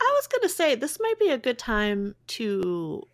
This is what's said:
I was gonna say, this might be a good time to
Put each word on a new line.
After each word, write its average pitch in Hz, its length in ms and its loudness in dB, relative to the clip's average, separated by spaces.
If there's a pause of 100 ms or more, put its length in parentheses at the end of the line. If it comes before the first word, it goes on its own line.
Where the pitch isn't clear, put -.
I 523 160 6
was 554 100 0
gonna 403 220 0
say, 311 260 2
this 269 240 -4
might 453 200 0
be 403 100 4
a 269 80 2
good 240 200 -2
time 208 580 -2 (120)
to 180 880 -4